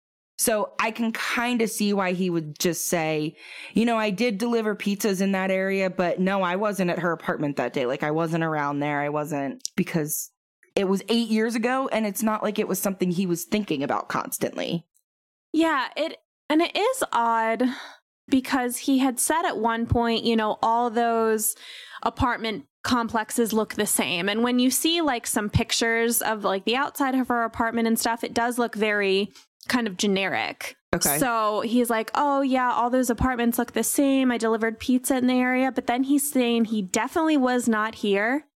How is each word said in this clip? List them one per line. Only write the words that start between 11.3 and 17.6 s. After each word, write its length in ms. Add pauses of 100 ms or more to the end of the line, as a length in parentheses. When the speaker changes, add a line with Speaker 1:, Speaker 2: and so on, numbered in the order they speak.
Speaker 1:
years 260
ago, 340
and 160
it's 160
not 220
like 160
it 80
was 100
something 320
he 160
was 180
thinking 380
about 260
constantly. 760 (680)
Speaker 2:
Yeah, 440
it, 220 (320)
and 100
it 160
is 340
odd 540 (640)